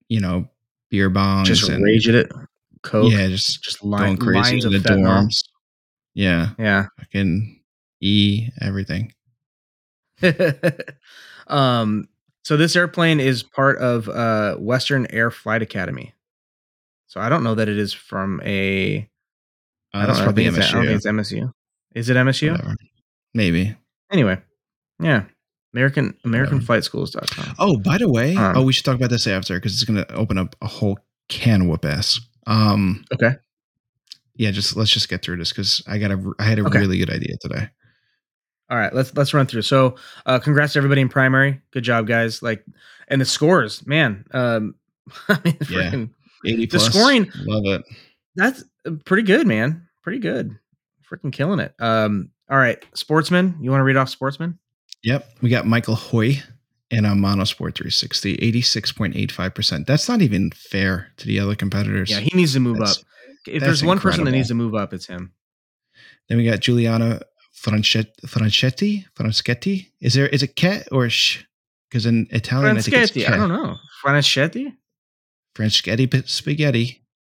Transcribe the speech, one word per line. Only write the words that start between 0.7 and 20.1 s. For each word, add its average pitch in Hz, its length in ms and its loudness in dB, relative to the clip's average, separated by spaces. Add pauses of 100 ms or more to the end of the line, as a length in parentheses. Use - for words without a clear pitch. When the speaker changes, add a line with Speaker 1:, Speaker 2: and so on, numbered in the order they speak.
Speaker 1:
beer 98 200 2
bongs 98 360 2
Speaker 2:
Just 101 240 2
Speaker 1:
and 85 140 -2
Speaker 2:
rage 110 260 2
at 113 60 4
it. - 140 4 (540)
Coke. 113 300 2
Speaker 1:
Yeah, 98 160 2
just - 340 -4
Speaker 2:
Just - 180 -12
li-, 101 160 -2
Speaker 1:
going 98 200 2
crazy 95 220 2
Speaker 2:
lines 123 260 2
Speaker 1:
in 101 100 2
Speaker 2:
of 98 80 2
Speaker 1:
the - 60 2
Speaker 2:
fentanyl. 98 360 4
Speaker 1:
dorms. 107 120 -2 (760)
Yeah. 90 360 2 (100)
Speaker 2:
Yeah. 98 280 2 (120)
Speaker 1:
Fucking 98 540 -2 (460)
E, 104 500 2 (120)
everything. 98 500 -4 (1120)
Speaker 2:
<laughs> 185 60 4 (1200)
Um, 120 600 0 (360)
so 151 140 2
this 156 180 2
airplane 170 440 2
is 131 240 0
part 135 360 0
of, 120 300 0
uh, 110 460 0
Western 127 540 0
Air 113 220 0
Flight 113 300 -4
Academy. 90 520 -8 (960)
So - 140 -12
I 110 80 -2
don't 151 140 2
know 113 120 0
that 107 140 0
it 104 80 -2
is 104 160 -4
from 98 500 -8
a, 98 640 -2 (840)
Speaker 1:
Uh, 101 40 -8
Speaker 2:
I - 20 -4
don't 104 80 0
Speaker 1:
that's 101 120 2